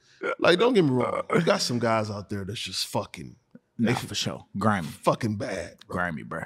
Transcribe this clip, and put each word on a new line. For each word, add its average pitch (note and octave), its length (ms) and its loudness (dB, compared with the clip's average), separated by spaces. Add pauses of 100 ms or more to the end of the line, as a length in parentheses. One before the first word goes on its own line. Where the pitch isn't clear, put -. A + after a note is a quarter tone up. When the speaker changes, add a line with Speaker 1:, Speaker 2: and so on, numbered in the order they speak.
(400)
Speaker 1:
Like, F3 200 6
don't A#3+ 140 4
get F#3+ 100 6
me C#3 80 4
wrong. A#2+ 300 0 (120)
You G3+ 80 4
got G3+ 200 2
some B2 180 -2
guys A2 300 2
out G2+ 200 -8
there G2+ 160 -4
that's G2+ 140 -10
just - 280 -6
fucking F2+ 480 -8 (420)
Speaker 2:
Nah, A#2 160 2
Speaker 1:
they - 20 2
Speaker 2:
for G#2 200 -6
sure. C#2+ 300 -4 (120)
Grimy. G2 300 2
Speaker 1:
fucking A#2+ 500 0
bad, F#2+ 400 -8 (100)
bro. G2 100 -10
Speaker 2:
Grimy, E2+ 260 -4
bro. - 220 -8